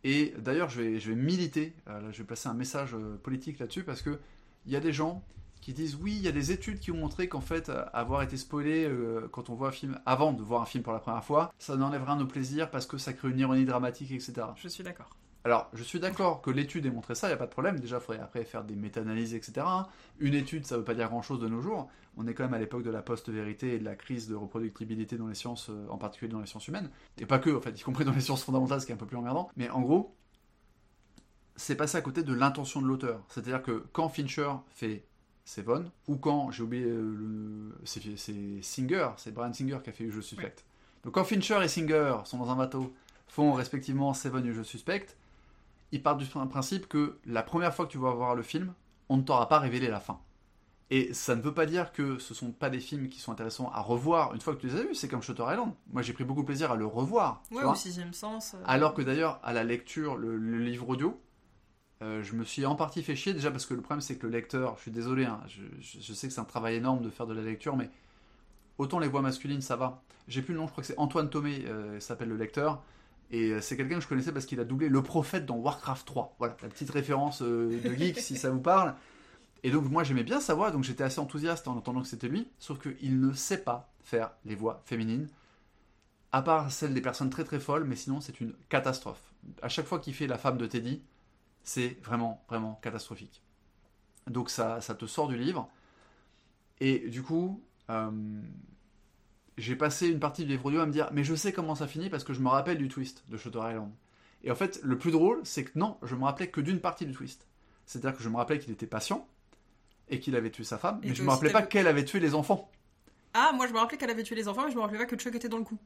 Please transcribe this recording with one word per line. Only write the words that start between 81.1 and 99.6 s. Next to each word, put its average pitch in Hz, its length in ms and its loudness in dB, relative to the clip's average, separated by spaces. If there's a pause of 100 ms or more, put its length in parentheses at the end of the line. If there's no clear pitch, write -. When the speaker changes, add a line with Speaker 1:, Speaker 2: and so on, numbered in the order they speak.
Speaker 1:
enthousiaste 151 480 -2
en 127 100 -4
entendant 127 260 -2
que 131 60 -8
c'était 120 200 -6
lui, 202 180 -2 (120)
sauf 135 200 -8
qu'il 131 420 0
ne 135 120 6
sait 185 320 -2
pas - 260 -2 (140)
faire 113 280 0 (120)
les 107 100 -6
voix 110 300 -2
féminines, 117 440 -2 (1000)
à 131 120 4
part 156 280 4
celle 139 220 -2
des 127 80 2
personnes 127 300 0
très 160 120 -4
très 151 160 -2
folles, 143 260 0
mais 131 120 -2
sinon 135 240 -4
c'est - 220 -12
une 113 100 -4 (160)
catastrophe. - 640 0 (300)
À - 80 -4
chaque 156 160 -2
fois 170 120 -2
qu'il 139 140 -6
fait 143 140 -2
la 127 100 0
femme 127 220 0
de 117 80 -2
Teddy, 120 360 -2 (640)
c'est 123 360 -2
vraiment, 113 480 -2
vraiment 110 320 -4
catastrophique. - 640 -10 (840)
Donc 123 220 -2
ça, 113 300 0
ça 110 140 -6
te - 120 -8
sort 147 200 0
du 127 100 -2
livre. 135 320 -2 (1120)
Et 135 300 4
du 127 160 -4
coup, 180 360 0 (300)
euh, 110 220 0 (1500)
j'ai 117 160 -2